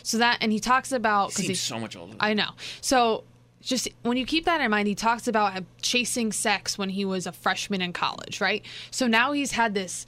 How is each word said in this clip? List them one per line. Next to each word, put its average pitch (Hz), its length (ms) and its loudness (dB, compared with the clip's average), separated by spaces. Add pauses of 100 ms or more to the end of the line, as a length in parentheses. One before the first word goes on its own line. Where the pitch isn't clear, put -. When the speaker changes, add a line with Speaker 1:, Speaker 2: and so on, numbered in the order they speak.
Speaker 1:
So - 160 -2
that, 240 220 4
and 220 100 2
he 214 80 2
talks 254 320 2
about, 214 400 2
Speaker 2:
He - 40 -8
Speaker 1:
'cause 180 100 -2
Speaker 2:
seems - 40 -2
Speaker 1:
he - 60 0
Speaker 2:
so - 240 -4
much 110 160 -8
older. 90 240 -14
Speaker 1:
I 214 140 2
know. 196 160 0 (320)
So 240 420 2 (380)
just - 280 -2 (140)
when 240 140 0
you 254 80 -2
keep 320 200 0
that 330 160 2
in 240 100 2
mind, 208 160 2
he 202 80 0
talks 226 320 0
about 202 360 2 (180)
chasing 240 500 0
sex - 460 0
when 196 120 -2
he 196 160 -2
was 190 220 -2
a 175 40 -8
freshman 190 500 -2
in 180 120 0
college, - 460 -6
right? 202 240 0 (280)
So 254 160 0
now 233 260 4
he's 285 180 -2
had 233 220 2
this, 190 340 -6